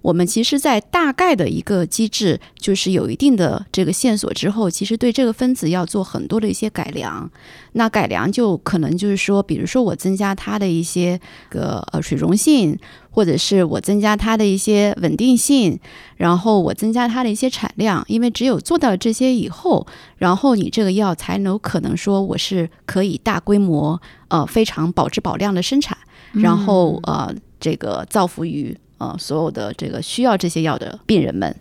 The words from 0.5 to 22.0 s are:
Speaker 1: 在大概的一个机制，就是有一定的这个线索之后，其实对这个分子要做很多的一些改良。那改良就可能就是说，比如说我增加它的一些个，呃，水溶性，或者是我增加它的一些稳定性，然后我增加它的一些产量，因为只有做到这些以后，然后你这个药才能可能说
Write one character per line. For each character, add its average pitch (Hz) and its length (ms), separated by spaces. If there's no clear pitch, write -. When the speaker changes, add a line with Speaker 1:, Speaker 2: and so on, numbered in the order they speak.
Speaker 1:
在 269 220
大 320 320
概 349 240
的 165 120
一 - 140
个 180 240
机 214 220
制， 196 320
就 - 160
是 196 180
有 170 180
一 113 60
定 269 200
的 180 360
这 185 120
个 175 80
线 220 260
索 - 160
之 - 160
后， 208 200
其 196 160
实 226 100
对 240 160
这 262 140
个 220 80
分 254 200
子 165 160
要 180 160
做 202 160
很 - 240
多 220 140
的 214 80
一 190 60
些 214 160
改 - 160
良。 - 440
那 226 160
改 202 180
良 113 240
就 214 260
可 - 220
能 151 180
就 202 120
是 196 80
说， 196 260
比 170 120
如 - 100
说 254 180
我 196 120
增 190 200
加 196 180
它 208 240
的 196 100
一 165 140
些 175 380
个， - 420
呃， 156 100
水 151 160
溶 165 180
性， 214 440
或 220 120
者 165 140
是 190 260
我 156 160
增 202 220
加 214 140
它 220 200
的 214 100
一 196 120
些 208 440
稳 156 140
定 247 220
性， 226 420
然 175 240
后 214 220
我 156 120
增 220 180
加 240 160
它 247 160
的 233 60
一 208 60
些 262 140
产 - 260
量， 214 320
因 226 120
为 240 120
只 226 120
有 247 160
做 339 180
到 233 200
这 226 160
些 254 200
以 226 140
后， - 380
然 - 180
后 262 200
你 190 140
这 220 140
个 190 100
药 196 200
才 180 240
能 196 220
可 - 220
能 - 140
说 196 280